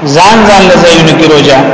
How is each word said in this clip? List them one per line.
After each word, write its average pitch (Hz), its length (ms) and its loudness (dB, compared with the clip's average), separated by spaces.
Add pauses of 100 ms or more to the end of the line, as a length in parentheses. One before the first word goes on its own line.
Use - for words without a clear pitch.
(160)
ځان 196 220 2 (100)
ځان 196 220 2
له 175 140 2
ځایونو 160 360 0
کې 160 140 0
روژه 139 260 0 (140)